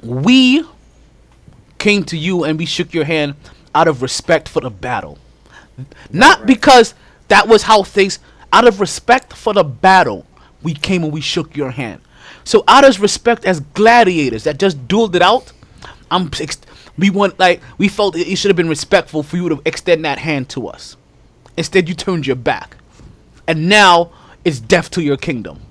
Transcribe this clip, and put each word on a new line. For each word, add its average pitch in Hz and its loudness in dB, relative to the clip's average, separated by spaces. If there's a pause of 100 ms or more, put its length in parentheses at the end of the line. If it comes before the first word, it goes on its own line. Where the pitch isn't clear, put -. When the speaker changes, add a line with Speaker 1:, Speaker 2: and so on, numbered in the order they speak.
Speaker 1:
we 254 0 (1120)
came 208 0
to 165 -10
you 170 -4
and 156 -4
we 170 -6
shook - -6
your 165 -2
hand 147 -4 (400)
out 160 2
of 131 -2
respect - -4
for - -4
the 127 -10
battle. 98 -10 (960)
Not 269 4
Speaker 2:
Right. - -8
Speaker 1:
because 254 4 (340)
that 202 2
was 214 4
how 214 2
things, 190 -2 (340)
out 226 4
of 196 2
respect - -2
for - -4
the 196 2
battle, 156 2 (360)
we 160 -6
came 175 -4
and 156 -6
we 156 -8
shook - -8
your 135 -6
hand. 117 -10 (460)
So - 2
out 262 6
of 202 4
respect 226 -2
as 185 -2
gladiators 175 0
that 147 -4
just 147 -2
dueled 202 0
it 175 4
out, 196 0 (580)
I'm 180 -2 (100)
ex-, - -10 (380)
we 196 2
want, 190 -2
like, 180 2 (180)
we 202 -2
felt 196 -4
it, 165 -4
it 190 -6
should 202 -2
have 190 2
been 165 -2
respectful 156 -4
for 147 -10
you 175 -4
to 147 -4
extend 160 -2
that 139 -6
hand 139 -6
to 117 -10
us. - -20 (640)
Instead, 170 -2
you 180 -6
turned 170 -6
your 131 -2
back. 120 -8 (720)
And 165 -2
now 180 4 (340)
it's 147 -2
death 165 -2
to 180 -6
your 143 -2
kingdom. 104 -10 (120)